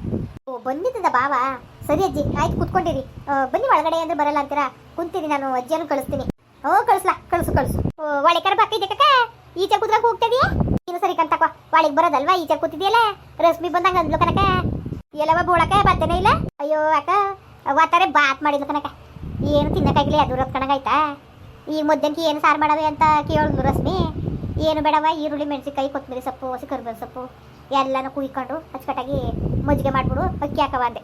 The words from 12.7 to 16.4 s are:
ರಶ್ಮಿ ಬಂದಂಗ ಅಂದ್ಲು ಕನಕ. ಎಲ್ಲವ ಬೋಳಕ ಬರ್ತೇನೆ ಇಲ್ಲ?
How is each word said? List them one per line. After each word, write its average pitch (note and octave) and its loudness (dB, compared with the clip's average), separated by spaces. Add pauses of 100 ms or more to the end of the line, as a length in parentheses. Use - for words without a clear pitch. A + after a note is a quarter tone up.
ರಶ್ಮಿ E4 2
ಬಂದಂಗ F4+ 2
ಅಂದ್ಲು D#4 0
ಕನಕ. E4+ 2 (760)
ಎಲ್ಲವ D#4+ 2
ಬೋಳಕ E4+ 4
ಬರ್ತೇನೆ F4+ 2
ಇಲ್ಲ? G4+ 2 (320)